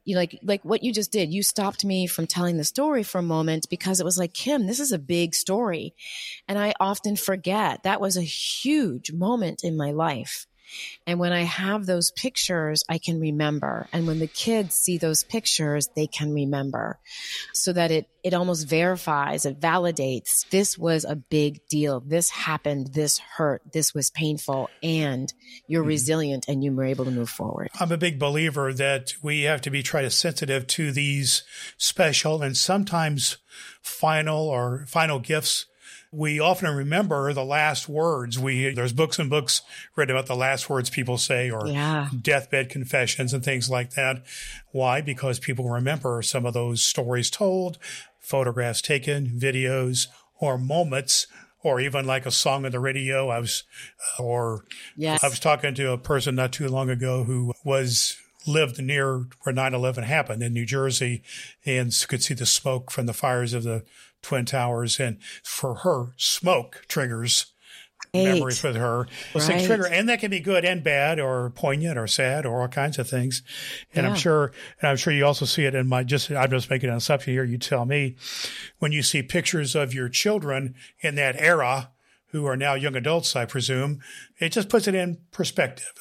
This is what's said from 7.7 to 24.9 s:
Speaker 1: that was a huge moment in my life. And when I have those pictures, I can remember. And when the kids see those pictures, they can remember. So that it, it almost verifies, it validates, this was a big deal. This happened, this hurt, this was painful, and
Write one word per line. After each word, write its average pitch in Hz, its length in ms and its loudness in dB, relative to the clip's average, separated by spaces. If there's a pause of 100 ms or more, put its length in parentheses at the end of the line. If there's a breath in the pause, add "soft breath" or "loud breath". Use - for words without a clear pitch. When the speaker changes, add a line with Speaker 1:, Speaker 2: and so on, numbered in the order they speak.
Speaker 1:
that 190 160 2
was 185 160 0
a 180 60 0
huge 175 920 -2
moment 185 500 0
in 165 140 0
my 147 160 0
life. 151 540 -2 (580 loud breath)
And 175 140 0
when 175 140 2
I 175 100 2
have 190 420 -2
those 180 280 2
pictures, 165 760 0
I 165 100 0
can 165 200 -2
remember. 151 720 0
And 165 140 0
when 160 140 0
the 160 80 0
kids 220 480 0
see 175 220 0
those 160 260 2
pictures, 147 720 0
they 156 100 2
can 151 260 -4
remember. 139 680 -2 (520 loud breath)
So - 200 0
that 170 180 2
it, 160 180 0 (140)
it 180 120 0
almost 175 340 0
verifies, 156 800 2
it 143 120 -4
validates, 160 920 2
this 196 280 2
was 165 260 2
a 151 120 -4
big 147 420 2 (100)
deal. 147 300 0
This 151 320 0
happened, 143 640 -2
this 147 240 2
hurt, - 440 -2 (100)
this 156 220 0
was 143 160 -2
painful, 147 600 -2 (100)
and 151 540 -2 (320 loud breath)